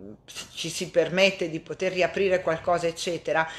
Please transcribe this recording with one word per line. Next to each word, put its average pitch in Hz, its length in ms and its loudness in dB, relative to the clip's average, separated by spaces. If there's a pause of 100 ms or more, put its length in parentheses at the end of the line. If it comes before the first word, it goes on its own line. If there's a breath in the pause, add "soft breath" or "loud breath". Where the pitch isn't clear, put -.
(540)
ci - 160 -8
si 160 200 -8
permette 175 600 2
di 160 120 -6
poter 185 320 -4
riaprire 180 480 2
qualcosa, 165 460 0
eccetera, 165 600 -2 (120)